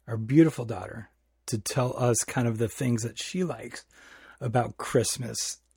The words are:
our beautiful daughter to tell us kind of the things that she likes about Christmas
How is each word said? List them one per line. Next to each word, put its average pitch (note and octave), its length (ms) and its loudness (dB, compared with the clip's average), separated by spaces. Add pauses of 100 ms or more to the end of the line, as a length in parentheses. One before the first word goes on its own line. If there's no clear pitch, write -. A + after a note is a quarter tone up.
our A2+ 80 -4
beautiful C3+ 480 4
daughter G#2+ 440 -10 (380)
to A#2 120 -2
tell B2+ 380 0
us B2 280 2
kind A#2+ 240 0
of A2+ 100 0
the A2+ 100 2
things A#2+ 340 0
that A#2 160 -8
she - 260 -4
likes B2+ 400 -8 (560)
about A#2+ 360 0
Christmas - 840 -2 (180)